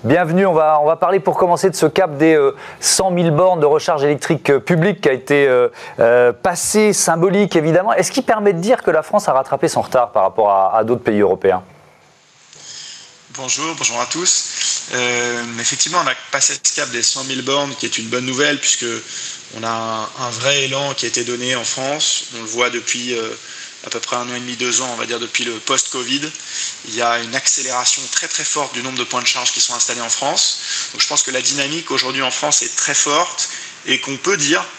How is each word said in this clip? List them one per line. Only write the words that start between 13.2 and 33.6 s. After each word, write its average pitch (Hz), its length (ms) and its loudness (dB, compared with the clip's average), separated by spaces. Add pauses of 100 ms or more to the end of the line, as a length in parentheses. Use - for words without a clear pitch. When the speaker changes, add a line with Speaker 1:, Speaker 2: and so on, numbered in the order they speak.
Speaker 2:
Bonjour, 135 300 -4 (140)
bonjour 117 200 -2
à 123 60 0
tous. - 880 -2
Euh, 120 480 -2 (180)
effectivement, 151 460 -2
on - 20 0
a 127 60 0 (180)
passé 139 220 0
ce - 220 -2
cap 143 160 -4
des 120 100 -2
cent 131 220 -2
mille 131 200 -6
bornes, 139 360 0
qui 120 80 -4
est 110 100 -4
une 113 80 -6
bonne 123 200 -4
nouvelle, 135 340 0
puisque - 260 -2 (760)
on 113 40 -8
a 113 60 -4
un, 113 560 -4
un 120 60 -4
vrai 135 340 0
élan 139 300 -4
qui - 100 -4
a 117 40 -2
été 117 160 -2
donné 123 300 -4
en 117 100 -4
France. 139 600 -2 (120)
On 113 40 -10
le 113 60 -10
voit 120 220 0
depuis, 120 440 -4
euh, 113 80 -2 (640)
à - 40 -10
peu - 100 -6
près - 160 -6
un 123 60 -2
an 123 160 -8
et - 20 -8
demi, 123 160 -8
deux 123 260 -2
ans, 131 120 -6
on 117 40 -8
va 113 80 -4
dire 117 140 -6
depuis 120 240 -4
le 120 100 -4
post-Covid. 127 680 -2 (680)
Il 110 80 -10
y 117 60 -2
a 117 180 2
une 117 160 -8
accélération 127 680 0 (120)
très, - 140 -4
très - 180 -6
forte 143 280 -4
du 123 100 -6
nombre 131 140 -6
de 123 60 -2
points 123 180 -4
de 120 60 -2
charge 123 240 -2
qui 147 80 -6
sont - 160 0
installés 120 260 -4
en 113 80 -6
France. - 840 -2
Donc, - 80 -4
je - 60 2
pense 147 140 0
que 135 100 -2
la 127 100 -2
dynamique 143 500 -4
aujourd'hui 131 300 -2
en 127 100 -2
France - 300 0
est 123 160 -6
très - 180 -2
forte - 540 0 (360)